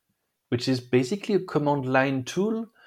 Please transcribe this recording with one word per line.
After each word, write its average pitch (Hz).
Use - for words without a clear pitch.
which 123
is 131
basically 131
a -
command 143
line 131
tool, 220